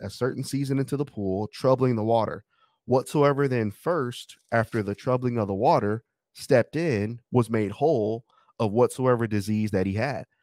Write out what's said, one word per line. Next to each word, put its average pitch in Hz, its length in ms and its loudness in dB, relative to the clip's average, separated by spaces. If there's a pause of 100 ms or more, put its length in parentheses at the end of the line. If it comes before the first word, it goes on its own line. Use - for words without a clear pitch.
a 101 80 -8
certain 127 340 -4
season 135 340 -4
into 135 200 -4
the 143 80 -4
pool, 101 480 -4
troubling 127 420 2
the 107 80 -2
water. 110 400 0 (400)
Whatsoever 139 640 2
then 113 240 0
first, 143 640 -4 (160)
after 113 320 0
the 98 100 -4
troubling 127 440 -2
of 104 100 0
the 98 60 -2
water, 113 500 2 (300)
stepped - 420 2
in, 120 460 -2 (100)
was 120 180 2
made 110 220 0
whole 117 540 -2 (340)
of 107 140 0
whatsoever 120 520 2
disease 107 460 -2
that 95 140 0
he 95 80 -2
had. 117 320 -4 (180)